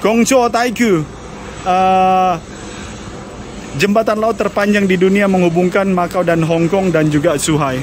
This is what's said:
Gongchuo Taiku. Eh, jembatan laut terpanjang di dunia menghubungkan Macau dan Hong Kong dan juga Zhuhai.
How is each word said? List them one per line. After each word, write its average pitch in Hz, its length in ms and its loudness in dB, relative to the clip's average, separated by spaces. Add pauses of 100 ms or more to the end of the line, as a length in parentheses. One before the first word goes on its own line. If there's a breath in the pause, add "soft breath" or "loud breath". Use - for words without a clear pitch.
Gongchuo 233 480 2
Taiku. 233 480 0 (640)
Eh, 185 680 2 (1500 loud breath)
jembatan 214 400 2
laut 220 160 0
terpanjang 208 480 0
di 185 160 2
dunia 196 320 2
menghubungkan 180 640 2
Macau 180 240 -2
dan 165 240 2
Hong 165 240 0
Kong 190 240 0
dan 156 160 2
juga 147 320 0
Zhuhai. 143 440 0